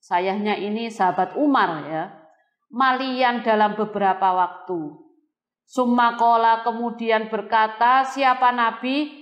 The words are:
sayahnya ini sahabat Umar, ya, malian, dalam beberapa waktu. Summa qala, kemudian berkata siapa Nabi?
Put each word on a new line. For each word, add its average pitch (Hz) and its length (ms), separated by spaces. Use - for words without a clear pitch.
sayahnya 190 560
ini 214 320
sahabat 185 480
Umar, 196 480
ya, 160 160
malian, 254 800
dalam 214 320
beberapa 196 560
waktu. 175 720
Summa 240 480
qala, 226 480
kemudian 226 640
berkata 220 800
siapa 262 480
Nabi? 254 560